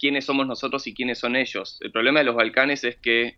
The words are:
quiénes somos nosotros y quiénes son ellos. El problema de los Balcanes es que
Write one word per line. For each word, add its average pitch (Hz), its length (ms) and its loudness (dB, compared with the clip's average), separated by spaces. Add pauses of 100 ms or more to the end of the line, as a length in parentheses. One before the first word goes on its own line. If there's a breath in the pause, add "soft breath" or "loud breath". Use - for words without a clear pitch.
quiénes 139 240 0
somos 139 220 0
nosotros 131 400 -6
y 107 80 -10
quiénes 123 240 -4
son 123 180 -2
ellos. 110 440 -4
El 113 120 -10
problema 131 280 4
de 143 40 4
los 120 100 2
Balcanes 127 500 2
es 120 120 -2
que 117 420 0